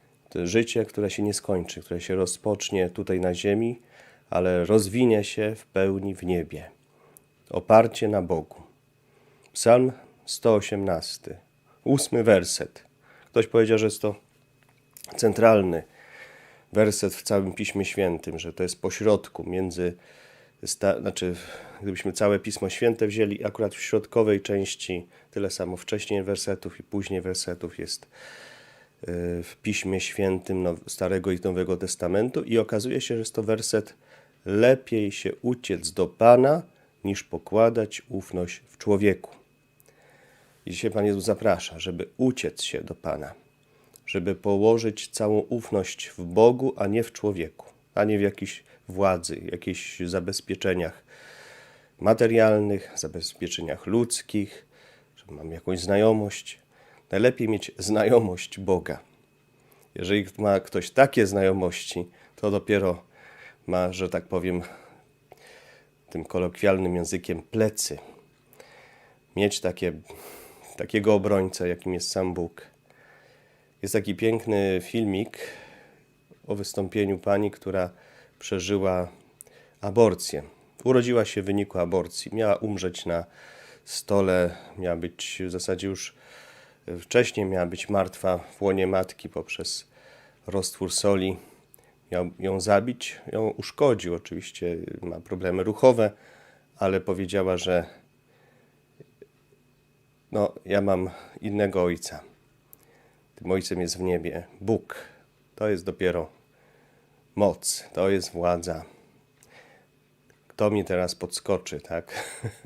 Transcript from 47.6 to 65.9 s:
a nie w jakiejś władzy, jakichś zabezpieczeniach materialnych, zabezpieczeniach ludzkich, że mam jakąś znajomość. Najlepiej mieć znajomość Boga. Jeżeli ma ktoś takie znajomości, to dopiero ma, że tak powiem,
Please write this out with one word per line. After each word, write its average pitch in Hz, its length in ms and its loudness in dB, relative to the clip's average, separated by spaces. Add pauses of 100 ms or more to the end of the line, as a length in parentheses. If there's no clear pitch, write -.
a 101 80 4
nie 107 140 2
w 101 40 2
jakiejś 98 420 -2 (240)
władzy, 92 540 0 (100)
jakichś - 480 -8
zabezpieczeniach 90 1040 -4 (960)
materialnych, 110 960 4
zabezpieczeniach 80 880 -8
ludzkich, 107 800 -2 (500)
że - 140 -20
mam 78 220 -12
jakąś 87 280 -4
znajomość. 104 800 2 (520)
Najlepiej 117 380 2
mieć 104 280 -2
znajomość 104 800 2
Boga. 87 400 -2 (960)
Jeżeli 95 300 0 (120)
ma 101 220 4
ktoś - 320 -6
takie 131 360 6
znajomości, 95 800 0 (280)
to 104 160 -2
dopiero 95 520 0 (640)
ma, 90 260 0
że 90 160 -4
tak 85 160 -4
powiem, 90 360 -2 (1500)